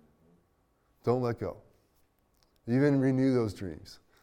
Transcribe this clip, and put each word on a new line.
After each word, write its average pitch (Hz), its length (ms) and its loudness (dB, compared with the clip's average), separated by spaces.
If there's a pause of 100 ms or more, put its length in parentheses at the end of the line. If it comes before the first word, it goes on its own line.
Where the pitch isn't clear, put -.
(1040)
Don't 123 160 2
let 120 180 -4
go." 92 200 -8 (1080)
Even 139 320 4
renew 131 360 2
those 113 180 0
dreams. - 480 -14 (220)